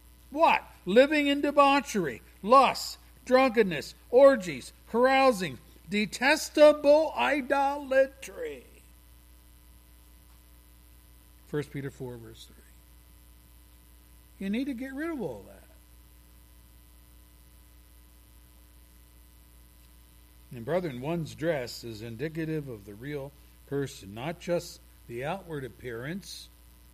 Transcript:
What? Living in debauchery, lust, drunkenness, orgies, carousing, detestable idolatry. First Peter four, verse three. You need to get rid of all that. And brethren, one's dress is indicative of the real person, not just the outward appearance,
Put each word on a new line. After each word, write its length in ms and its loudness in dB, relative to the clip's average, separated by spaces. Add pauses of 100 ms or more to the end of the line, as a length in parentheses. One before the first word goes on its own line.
(320)
What? 320 4 (220)
Living 420 6
in 140 0
debauchery, 800 2 (200)
lust, 560 4 (280)
drunkenness, 680 2 (140)
orgies, 640 4 (180)
carousing, 680 2 (320)
detestable 1300 4
idolatry. 1500 -2 (2750)
First 240 -8
Peter 180 -10
four, 280 -14
verse 280 -20
three. 100 -20 (1800)
You 100 -6
need 160 -2
to 80 -6
get 200 -10
rid 180 -8
of 100 -8
all 260 -10
that. 140 -20 (4000)
And 100 -14
brethren, 360 -4
one's 340 -6
dress 480 -6
is 180 -12
indicative 640 -8
of 180 -16
the 80 -18
real 380 -12 (360)
person, 460 -8
not 260 -10
just 400 -6 (280)
the 180 -10
outward 380 -10
appearance, 840 -14 (440)